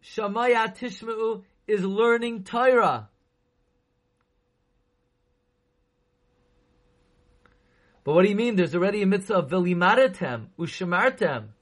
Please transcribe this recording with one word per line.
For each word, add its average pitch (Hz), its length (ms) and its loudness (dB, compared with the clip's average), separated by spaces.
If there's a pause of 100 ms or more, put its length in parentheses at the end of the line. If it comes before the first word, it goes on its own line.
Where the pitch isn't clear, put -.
Shamaya 220 720 -2
tishmeu 226 640 -6 (240)
is 202 180 0
learning 233 600 0
Torah. 226 640 2 (4000)
But 147 100 0
what 180 80 8
do 202 60 4
you 202 80 0
mean? 233 200 0
There's 165 180 0
already 196 280 0
a 190 40 2
mitzvah 196 280 0
of 156 160 0
Velimaretem, 180 960 0 (120)
Ushamartem. 175 880 -2 (140)